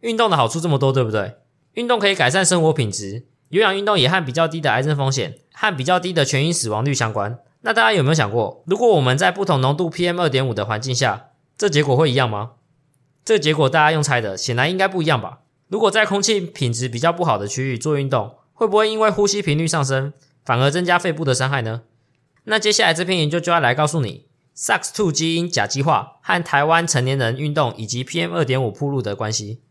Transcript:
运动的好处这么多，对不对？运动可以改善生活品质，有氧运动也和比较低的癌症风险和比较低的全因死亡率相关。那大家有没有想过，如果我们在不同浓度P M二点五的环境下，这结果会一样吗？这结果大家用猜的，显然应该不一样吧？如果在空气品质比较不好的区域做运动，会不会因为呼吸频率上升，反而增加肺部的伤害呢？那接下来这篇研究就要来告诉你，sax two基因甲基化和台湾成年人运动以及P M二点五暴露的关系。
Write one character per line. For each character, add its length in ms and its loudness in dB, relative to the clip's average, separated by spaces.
运 160 -4
动 120 2
的 80 2
好 120 2
处 120 -4
这 80 -2
么 80 2
多， 160 2
对 120 2
不 80 -4
对？ 240 -4
运 120 -4
动 140 2
可 80 2
以 80 2
改 120 2
善 160 2
生 160 2
活 120 4
品 180 0
质， 360 -10
有 120 2
氧 140 2
运 80 -4
动 140 2
也 100 4
和 160 4
比 80 -6
较 160 2
低 120 -6
的 100 0
癌 120 2
症 140 0
风 160 0
险 260 -4
和 220 -2
比 100 -4
较 160 2
低 120 -6
的 120 2
全 200 0
因 80 0
死 160 -4
亡 160 -2
率 80 0
相 200 -2
关。 260 -4
那 100 -2
大 100 2
家 100 4
有 100 2
没 60 2
有 60 4
想 160 0
过， 360 -2
如 100 0
果 120 4
我 120 6
们 160 2
在 140 2
不 140 -4
同 160 2
浓 140 2
度 140 -2
P 180 -2
M 140 -2
二 80 2
点 180 0
五 60 -2
的 140 -2
环 120 -4
境 160 -4
下， 360 -2
这 140 2
结 120 2
果 140 2
会 140 4
一 40 -2
样 140 2
吗？ 240 -6
这 140 2
结 160 2
果 160 2
大 80 2
家 120 6
用 120 2
猜 180 0
的， 160 -6
显 180 -4
然 160 0
应 60 -4
该 100 2
不 140 -2
一 60 0
样 120 2
吧？ 200 -10
如 120 -2
果 100 4
在 140 0
空 160 -2
气 200 0
品 300 -4
质 180 -4
比 100 -8
较 120 2
不 140 -2
好 140 0
的 100 -6
区 240 -6
域 60 -6
做 180 -2
运 140 -4
动， 240 -4
会 140 -2
不 100 0
会 140 2
因 100 -4
为 80 4
呼 180 2
吸 140 0
频 160 0
率 100 0
上 160 0
升， 300 -2
反 160 0
而 100 4
增 140 -2
加 140 2
肺 120 -2
部 140 -4
的 100 2
伤 140 -2
害 140 -2
呢？ 200 -6
那 140 0
接 120 0
下 140 2
来 80 4
这 120 -2
篇 140 0
研 120 0
究 100 0
就 100 -4
要 80 4
来 160 2
告 120 2
诉 140 -2
你 260 -6
，sax 400 -2
two 160 0
基 260 -2
因 120 -2
甲 180 -2
基 140 -4
化 420 -2
和 200 -2
台 220 0
湾 220 2
成 160 0
年 140 0
人 220 0
运 160 -4
动 240 0
以 80 -10
及 180 -6
P 160 -6
M 140 -4
二 100 0
点 180 0
五 80 -2
暴 200 -6
露 100 -2
的 160 -6
关 160 -6
系。 280 -8